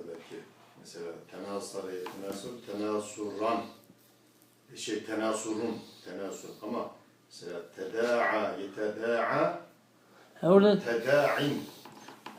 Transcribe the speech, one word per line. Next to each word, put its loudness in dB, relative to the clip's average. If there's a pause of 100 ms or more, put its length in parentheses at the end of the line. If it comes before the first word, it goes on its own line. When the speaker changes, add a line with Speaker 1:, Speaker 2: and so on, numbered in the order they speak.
Speaker 1:
belki. -12 (360)
Mesela -12 (260)
tenasara, -8 (300)
tenasur, -6 (220)
tenasuran. -2 (1120)
Şey, -4
tenasurun, -2 (280)
tenasur. -8 (140)
Ama -4 (500)
mesela -10 (160)
teda'a, 2
yeteda'a, 0 (840)
Speaker 2:
Ha, 6
orada 10
Speaker 1:
teda'in. 4 (760)